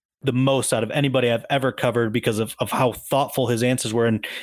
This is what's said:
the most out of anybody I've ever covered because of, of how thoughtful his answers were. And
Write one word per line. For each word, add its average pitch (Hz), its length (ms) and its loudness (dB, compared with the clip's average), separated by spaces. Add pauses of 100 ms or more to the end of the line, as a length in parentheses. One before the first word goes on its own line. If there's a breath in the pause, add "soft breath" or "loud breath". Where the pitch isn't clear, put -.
(220)
the 135 100 0
most 131 420 2
out 110 100 0
of - 80 -2
anybody 131 380 2
I've 117 200 0
ever 131 220 0
covered 117 420 0
because 113 260 0
of, 110 200 -4
of 117 120 -4
how 123 220 2
thoughtful 135 540 -2
his 117 140 0
answers 123 320 0
were. 117 120 2
And 110 200 0 (180 loud breath)